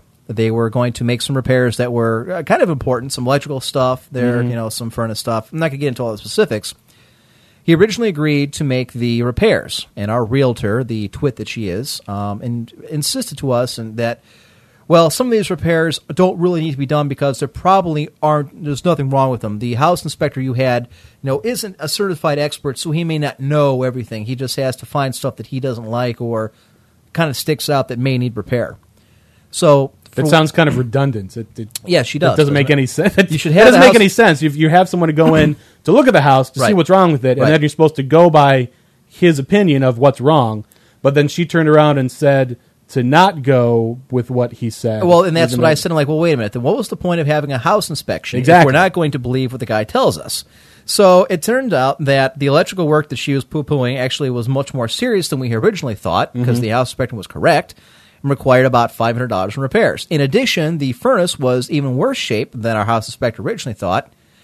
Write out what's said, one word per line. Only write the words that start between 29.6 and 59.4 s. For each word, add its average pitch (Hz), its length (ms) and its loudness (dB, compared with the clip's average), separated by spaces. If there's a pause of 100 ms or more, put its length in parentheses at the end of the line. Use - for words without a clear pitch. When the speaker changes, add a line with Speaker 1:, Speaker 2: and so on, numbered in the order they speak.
Speaker 2:
That 143 80 0
Speaker 1:
for 139 40 0
Speaker 2:
sounds 156 240 4
kind 160 180 2
of - 80 0
redundant. 123 600 -2
It, 113 220 -12
it, 110 100 -12 (160)
Speaker 1:
Yeah, 175 180 2
she - 140 -6
Speaker 2:
it 147 40 -6
Speaker 1:
does, 160 160 2
Speaker 2:
doesn't 147 160 4
make 143 140 2
Speaker 1:
doesn't 143 120 4
it? - 20 2
Speaker 2:
any 127 60 0
sense. 185 300 0
<laughs> 185 140 4
Speaker 1:
You 156 60 -2
should 156 140 -2
Speaker 2:
It 156 40 4
Speaker 1:
have 214 120 8
Speaker 2:
doesn't 254 140 8
Speaker 1:
the 262 40 10
Speaker 2:
make 233 80 8
Speaker 1:
house - 80 6
Speaker 2:
any 196 80 6
sense. 185 340 4
If 151 120 -2
you 156 140 2
have 180 200 6
someone 175 180 0
to 151 60 0
go 160 220 4
in 151 200 4 (140)
<clears throat> - 140 -20
to 156 80 0
look 254 160 6
at 240 60 6
the 160 80 4
house 135 300 4
to - 80 -8
see 127 80 2
Speaker 1:
Right. 196 80 4
Speaker 2:
what's 165 140 2
wrong 185 220 6
with 131 140 0
it, 127 60 4
and 131 100 0
Speaker 1:
Right. 135 80 4
Speaker 2:
then 156 120 4
you're 147 80 0
supposed 151 260 2
to 139 80 -4
go 156 260 6
by 139 400 4 (380)
his 165 320 2
opinion 147 440 2
of 127 140 2
what's 131 240 2
wrong. 120 440 2 (360)
But 139 140 0
then 147 120 4
she 170 180 -4
turned 160 220 0
around 151 300 6
and 127 140 -2
said 135 460 0 (320)
to 131 140 -2
not 160 380 4
go 120 580 2 (120)
with 123 180 -2
what 123 240 -2
he 117 160 -6
said, - 340 -4
Speaker 1:
Well, 175 200 6
and 170 120 -2
that's 165 180 2
Speaker 2:
even 123 80 -2
Speaker 1:
what 160 80 4
I - 20 4
Speaker 2:
though 151 40 2
Speaker 1:
said. 170 160 -4
I'm 165 40 -2
like, 147 120 0
"Well, 156 120 -2
wait 165 140 2
a 135 40 0
minute. 107 160 -4
Then 127 80 -6
what 160 160 0
was 240 120 -6
the - 80 -8
point 175 240 -2
of 143 60 -2
having 147 240 -2
a 135 60 -4
house 185 320 0
inspection - 480 -8
if 127 40 -2
Speaker 2:
Exactly. 165 260 8
Speaker 1:
we're 131 60 4
not 175 200 2
going 160 180 0
to 139 80 -6
believe 127 340 -4
what 127 60 -12
the 120 60 -8
guy 110 180 -2
tells 196 340 0
us?" - 260 -10 (420)
So 185 440 6
it 180 120 -2
turned 247 320 -2
out 135 300 0
that 135 360 0
the 139 80 -2
electrical 170 400 0
work 151 220 0
that 127 80 -8
she 143 160 -4
was 135 120 -2
poo-pooing 139 520 -4
actually 131 320 -4
was 120 200 -4
much 135 240 -4
more 123 140 -4
serious 214 420 -2
than 131 100 -4
we 123 140 -4
originally 135 420 -2
thought, 98 380 -2
because 123 240 -2
Speaker 2:
Mm-hmm. 123 60 -2
Speaker 1:
the 110 60 -4
house 123 200 0
inspector 127 260 -6
was 98 120 -12
correct 151 480 0 (460)
and 139 80 -4
required 131 360 2
about 120 260 2
five 117 240 -2
hundred 123 140 -4
dollars 95 260 -4